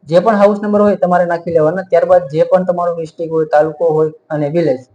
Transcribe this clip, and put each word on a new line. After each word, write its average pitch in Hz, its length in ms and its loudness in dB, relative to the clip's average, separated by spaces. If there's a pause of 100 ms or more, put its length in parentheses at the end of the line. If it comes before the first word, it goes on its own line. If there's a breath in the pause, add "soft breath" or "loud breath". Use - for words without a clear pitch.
જે 165 160 2
પણ 220 140 0
હાઉસ 202 280 2
નંબર 208 180 0
હોય 208 160 2
તમારે 180 280 0
નાખી 170 280 -4
લેવાના. 165 300 0
ત્યારબાદ 175 460 2
જે 156 140 -2
પણ 185 220 0
તમારો 175 300 -4
ડિસ્ટ્રિક્ટ 165 380 -10
હોય, 160 120 -2
તાલુકો 156 400 0
હોય 156 280 0 (180)
અને 151 180 -4
વિલેજ 147 300 -2 (160)